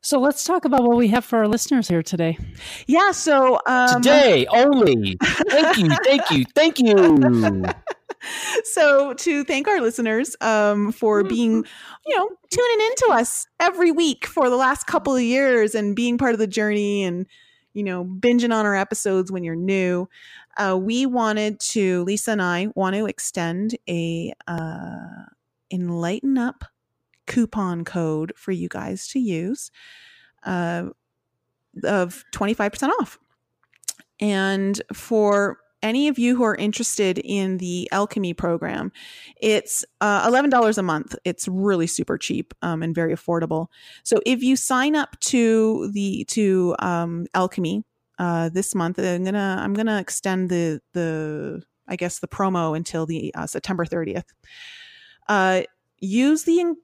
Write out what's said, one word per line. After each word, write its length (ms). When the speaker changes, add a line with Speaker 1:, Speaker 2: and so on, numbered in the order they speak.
Speaker 1:
So 200
let's 240
talk 200
about 200
what 120
we 120
have 160
for 160
our 80
listeners 400
here 140
today. 360
Speaker 2:
Yeah, 240
so, 560
um, 340
Speaker 3:
Today 460
only. 760
Thank 540
you, 140
thank 280
you, 140
thank 240
you. 920
Speaker 2:
<laughs> 40
So 500
to 300
thank 240
our 120
listeners, 600
um, 500
for 320
being, 400
Speaker 1:
Mm-hmm. 440
Speaker 2:
you 100
know, 120
tuning 360
in 100
to 160
us 340
every 320
week 340
for 240
the 60
last 320
couple 260
of 80
years 520
and 200
being 240
part 140
of 80
the 80
journey 560
and, 220
you 100
know, 200
binging 480
on 140
our 80
episodes 560
when 140
you're 100
new. 540
Uh, 200
we 300
wanted 540
to, 440
Lisa 280
and 100
I 320
want 220
to 100
extend 680
a, 440
uh, 760
Enlighten 680
Up 260
coupon 560
code 520
for 140
you 180
guys 400
to 120
use, 500
uh, 420
of 480
twenty-five 400
percent 280
off. 180
And 640
for 640
any 280
of 100
you 160
who 80
are 140
interested 600
in 400
the 340
alchemy 420
program, 560
it's, 440
uh, 260
eleven 240
dollars 280
a 40
month. 320
It's 220
really 400
super 320
cheap, 340
um, 200
and 120
very 200
affordable. 540
So 240
if 160
you 140
sign 400
up 240
to 720
the, 380
to, 500
um, 540
alchemy, 500
uh, 300
this 260
month, 240
I'm 240
gonna, 380
I'm 140
gonna 260
extend 480
the, 320
the, 680
I 80
guess 240
the 80
promo 500
until 300
the, 280
uh, 120
September 380
thirtieth. 480
Uh, 340
use 440
the 400